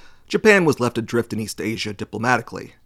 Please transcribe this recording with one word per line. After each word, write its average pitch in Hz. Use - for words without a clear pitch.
Japan 202
was 143
left 123
adrift 113
in 107
East 107
Asia 107
diplomatically. 110